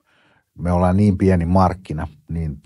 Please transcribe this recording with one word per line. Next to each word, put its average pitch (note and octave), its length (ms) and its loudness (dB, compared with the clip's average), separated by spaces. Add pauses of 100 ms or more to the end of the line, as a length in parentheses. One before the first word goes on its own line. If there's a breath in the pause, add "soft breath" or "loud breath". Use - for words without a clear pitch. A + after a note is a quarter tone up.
(600)
Me E2+ 120 -4
ollaan F2+ 260 2
niin G2+ 200 2
pieni F#2 280 2
markkina, F2+ 640 0 (220)
niin D#2+ 360 -6